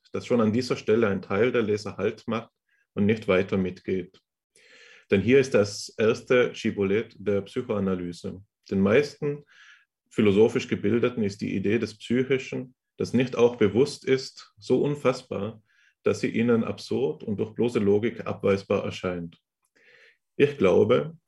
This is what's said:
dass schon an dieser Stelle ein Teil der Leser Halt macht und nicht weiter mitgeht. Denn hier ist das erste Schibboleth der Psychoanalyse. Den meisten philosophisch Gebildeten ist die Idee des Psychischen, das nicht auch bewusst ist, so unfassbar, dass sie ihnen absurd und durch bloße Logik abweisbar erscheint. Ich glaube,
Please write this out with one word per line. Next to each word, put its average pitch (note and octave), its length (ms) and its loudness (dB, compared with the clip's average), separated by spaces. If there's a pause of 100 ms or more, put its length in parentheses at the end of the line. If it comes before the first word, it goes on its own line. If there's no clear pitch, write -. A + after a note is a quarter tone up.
(120)
dass G2+ 160 -10
schon A#2+ 140 2
an G#2+ 120 2
dieser B2 220 -2
Stelle A2+ 320 2
ein F#2+ 140 -2
Teil A2 300 0
der A#2+ 120 0
Leser G#2 340 -4
Halt G#2+ 300 -4
macht A2+ 240 -6 (420)
und G2+ 120 0
nicht G#2+ 220 0
weiter F#2+ 300 2
mitgeht. F#2 640 -6 (920)
Denn G2 120 2
hier B2 180 6
ist C3 140 0
das G#2 440 0
erste A#2 560 2
Schibboleth G2+ 640 -2
der G2+ 240 -2
Psychoanalyse. F#2+ 1000 -6 (260)
Den G2 120 0
meisten C#3+ 640 0 (640)
philosophisch A2 580 2
Gebildeten A#2 560 -2
ist G2 180 -6
die G2 140 -4
Idee G2+ 240 0
des G#2+ 180 -6
Psychischen, B2+ 800 -4 (220)
das - 160 -4
nicht B2 220 0
auch A#2+ 200 4
bewusst G#2+ 500 2
ist, - 540 -4
so B2+ 240 0
unfassbar, A#2+ 800 -4 (420)
dass G2+ 180 0
sie B2+ 80 -2
ihnen A2+ 340 2
absurd B2 600 -6
und G#2 140 -6
durch G#2+ 160 -6
bloße A#2 260 0
Logik G#2 460 0
abweisbar G2+ 600 -2
erscheint. F2 560 -8 (960)
Ich C#3 200 2
glaube, G#2 600 2 (100)